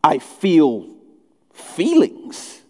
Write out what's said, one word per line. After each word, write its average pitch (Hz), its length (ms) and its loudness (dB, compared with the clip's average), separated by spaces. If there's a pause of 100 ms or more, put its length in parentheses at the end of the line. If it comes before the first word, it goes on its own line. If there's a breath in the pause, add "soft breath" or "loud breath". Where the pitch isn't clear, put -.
I 147 160 2
feel 151 680 0 (640)
feelings. - 1160 -4